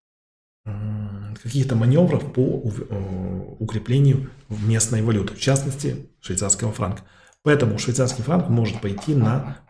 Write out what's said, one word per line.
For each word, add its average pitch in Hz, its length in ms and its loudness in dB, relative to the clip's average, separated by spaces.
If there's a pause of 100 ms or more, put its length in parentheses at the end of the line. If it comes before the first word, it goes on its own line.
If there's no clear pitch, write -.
(640)
м, 104 760 -8
каких-то 123 340 0
манёвров 127 580 4
по 127 80 2
ув-, - 460 -2
э, 95 680 -6
укреплению 135 720 2 (200)
местной 110 520 0
валюты, 104 320 0
в - 60 -16
частности, 135 680 -2 (120)
швейцарского 101 520 -2
франка. 104 300 -4 (400)
Поэтому 135 380 4
швейцарский 123 440 0
франк 165 260 2
может 113 300 2
пойти 104 360 -2
на 120 420 2 (120)